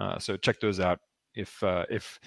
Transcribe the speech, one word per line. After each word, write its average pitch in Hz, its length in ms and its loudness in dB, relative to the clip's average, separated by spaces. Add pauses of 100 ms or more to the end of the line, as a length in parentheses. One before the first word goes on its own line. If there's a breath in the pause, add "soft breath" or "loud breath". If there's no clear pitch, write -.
Uh, 95 180 -2
so 98 180 -4
check - 220 2
those 101 220 2
out 90 180 4 (380)
if, - 260 -8
uh, 92 260 2
if - 380 -6